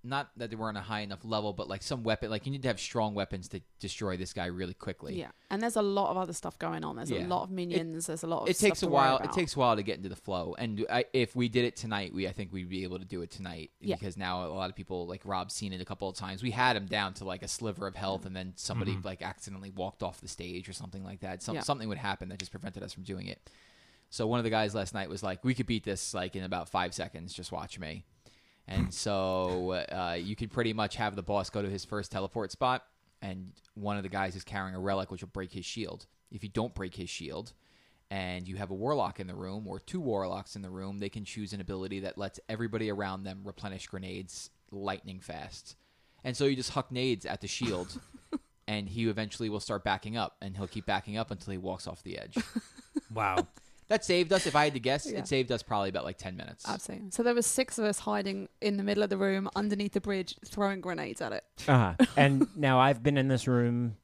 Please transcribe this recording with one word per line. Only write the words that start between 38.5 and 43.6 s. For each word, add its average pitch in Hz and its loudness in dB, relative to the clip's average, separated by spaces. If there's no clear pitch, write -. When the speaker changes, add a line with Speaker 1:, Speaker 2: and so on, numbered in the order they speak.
Speaker 1:
have 98 -4
a - -4
warlock 107 0
in 92 -8
the 90 -8
room 98 -6
or 92 -8
two 185 -6
warlocks 98 0
in 101 -8
the 95 -10
room, 95 -6
they 98 -4
can 104 -8
choose 101 -6
an 101 -6
ability 95 -4
that 95 -6
lets 98 -6
everybody 110 0
around 98 -2
them 98 -8
replenish 98 -8